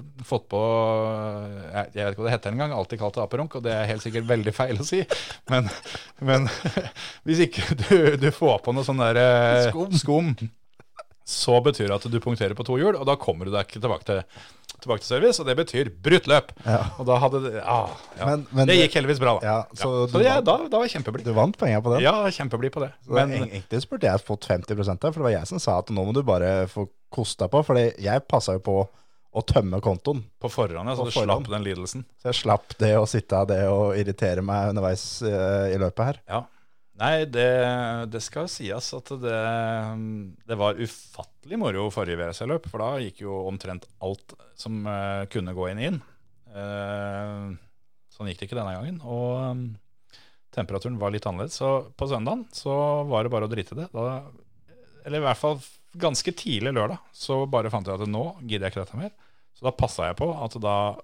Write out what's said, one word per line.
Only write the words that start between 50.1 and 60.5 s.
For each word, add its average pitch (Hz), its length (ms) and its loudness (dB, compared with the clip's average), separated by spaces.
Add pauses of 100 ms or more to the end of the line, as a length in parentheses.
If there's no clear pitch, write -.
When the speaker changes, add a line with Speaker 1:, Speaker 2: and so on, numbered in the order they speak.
Speaker 1:
temperaturen 104 460 -6
var 101 100 0
litt 104 160 -6
annerledes. 101 320 -6
Så 135 140 0 (260)
på 139 120 -4
søndagen 139 340 -4 (100)
så 139 220 -4 (340)
var 113 160 2
det 120 80 -2
bare 107 140 0
å - 20 -6
drite 107 240 -6
i 123 80 -10
det. 185 80 -10
Da, 123 300 -6 (840)
eller 147 140 -6
i 147 80 0
hvert 123 140 2
fall 151 180 0 (400)
ganske 165 400 0
tidlig 123 360 -2
lørdag, 117 280 0 (100)
så 135 380 -2
bare 113 200 2
fant 104 200 -2
jeg 95 100 -4
at 107 100 -4
nå 107 120 -2 (240)
gidder 98 220 -4
jeg - 80 -8
ikke 95 100 -6
dette 139 160 -10
mer. 208 100 -10 (420)
Så - 120 -6
da 127 80 0
passet 87 340 -2
jeg 90 140 -4
på 170 80 -2 (160)
at 110 160 -10